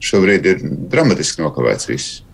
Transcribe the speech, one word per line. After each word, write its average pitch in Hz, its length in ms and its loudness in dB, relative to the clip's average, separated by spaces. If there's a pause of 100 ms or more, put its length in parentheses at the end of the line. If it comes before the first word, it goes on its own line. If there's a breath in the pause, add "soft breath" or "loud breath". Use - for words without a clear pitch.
Šobrīd 95 480 4
ir 92 120 -2 (280)
dramatiski 135 500 0
nokavēts 62 460 -2
viss. - 340 -8 (120)